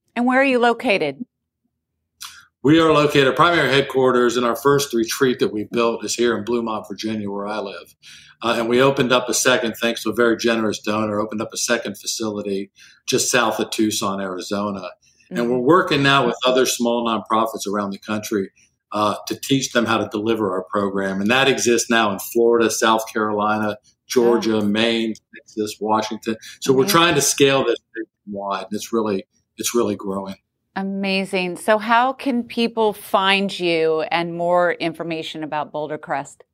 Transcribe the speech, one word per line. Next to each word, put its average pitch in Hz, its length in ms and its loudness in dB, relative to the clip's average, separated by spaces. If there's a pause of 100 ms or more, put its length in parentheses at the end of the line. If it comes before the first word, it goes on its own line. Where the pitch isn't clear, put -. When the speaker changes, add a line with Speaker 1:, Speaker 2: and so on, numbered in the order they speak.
(160)
Speaker 1:
And 240 100 0
where 254 140 4
are 269 40 4
you 262 140 2
located? 226 680 0 (1400)
Speaker 2:
We 156 160 6
are 160 100 6
located, 147 460 4
primary 160 340 4
headquarters, 127 680 2
and 123 80 2
our 117 120 0
first 143 360 2
retreat 117 460 0
that 123 140 0
we 104 180 -6
built 117 340 0
is 101 120 -6
here 117 200 2
in 101 80 -6
Bluemont, 113 440 -4
Virginia, 104 420 -6
where 101 160 -8
I 107 140 -6
live. 95 340 -12 (480)
Uh, 113 160 0
and 117 100 -2
we 123 140 4
opened 135 300 2
up 123 160 2
a 110 60 -2
second, 120 400 2
thanks 117 280 -4
to 113 80 -4
a 101 40 -4
very 113 220 2
generous 110 440 0
donor, 107 400 -2
opened 107 220 -6
up - 100 -8
a 98 60 -10
second 113 380 -2
facility 101 760 -6 (340)
just - 240 0
south 113 300 2
of 107 100 -4
Tucson, 101 500 -2
Arizona. 98 680 -6 (420)
And 185 80 -6
Speaker 1:
Mm-hmm. 120 120 0
Speaker 2:
we're 127 80 0
working 151 440 4
now 139 240 4
with 117 180 -2
other 127 220 4
small 117 400 0
nonprofits 110 680 -2
around 101 180 -2
the 98 80 -10
country, 107 520 -4 (400)
uh, 104 260 0 (120)
to 110 120 -6
teach 135 320 0
them 120 120 2
how 110 140 0
to 104 100 -4
deliver 107 440 -2
our 92 120 -4
program. 98 560 -2
And 104 100 0
that 135 180 4
exists 120 420 2
now 113 220 2
in 92 60 -6 (140)
Florida, 117 380 4
South 113 420 2
Carolina, 107 640 -2 (320)
Georgia, 113 500 2
Speaker 1:
Wow. 104 60 0
Speaker 2:
Maine, 113 500 0 (220)
Texas, - 440 -8
Washington. 110 560 -2 (240)
So - 120 2
we're 131 100 4
Speaker 1:
Amazing. 165 160 2
Speaker 2:
trying 170 160 4
to 139 80 2
scale 139 420 2
this 117 140 0 (180)
nationwide. 98 680 -8
And - 80 -14
it's - 200 -8
really, 107 340 -2 (300)
it's - 180 -4
really 107 200 2
growing. 98 420 -8 (400)
Speaker 1:
Amazing. 190 800 -4
So 214 220 2
how 240 340 2
can 247 320 -4
people 226 480 0
find 196 640 0
you 160 440 2
and 170 340 -2
more 175 380 2
information 160 680 -6
about 147 300 -6
Boulder 151 260 -6
Crest? 143 560 -8